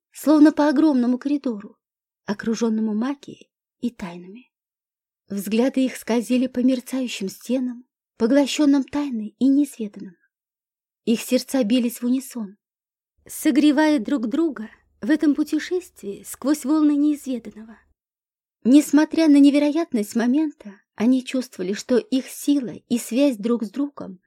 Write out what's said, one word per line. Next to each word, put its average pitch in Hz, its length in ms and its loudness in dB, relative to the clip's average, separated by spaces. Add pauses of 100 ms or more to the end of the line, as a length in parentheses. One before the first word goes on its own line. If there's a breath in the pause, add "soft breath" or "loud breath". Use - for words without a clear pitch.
(120)
словно 302 400 4
по 294 160 2
огромному 254 520 2
коридору, 254 580 -6 (480)
окружённому 220 680 -2
магией - 560 -8 (280)
и 240 120 -4
тайнами. 185 600 -14 (800)
Взгляды 226 560 0
их 247 120 -6
скользили 247 500 -2
по 254 120 -6
мерцающим 247 720 -4
стенам, 247 560 -6 (320)
поглощённым 277 680 2
тайной 247 540 -6
и 247 100 2
неизведанным. 220 680 -2 (920)
Их 220 160 0
сердца 254 420 -2
бились 233 380 0
в 240 40 -6
унисон, 240 520 -6 (680)
согревая 302 720 2
друг 226 280 -4
друга 269 440 -4 (300)
в 214 100 -2
этом 302 240 2
путешествии 302 880 -6
сквозь 294 420 -4
волны 302 300 2
неизведанного. 240 840 -4 (840)
Несмотря 302 640 4
на 285 100 8
невероятность 285 800 2
момента, 240 680 -2 (140)
они 247 280 2
чувствовали, 214 500 -6
что 247 240 -2
их 262 300 -2
сила 277 460 -2 (160)
и 233 80 0
связь 254 400 0
друг 233 260 -2
с 202 60 -8
другом 196 580 -8